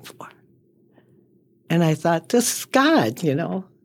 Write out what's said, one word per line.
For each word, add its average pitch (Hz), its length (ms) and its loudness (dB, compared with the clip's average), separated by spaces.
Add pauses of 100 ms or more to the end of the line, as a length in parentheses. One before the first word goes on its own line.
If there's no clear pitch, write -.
for. - 240 -20 (1400)
And 170 140 2
I 160 120 2
thought, 165 340 -2
"This 240 300 0
is - 80 -12
God, 269 560 2
you 147 120 0
know. 175 300 -6 (200)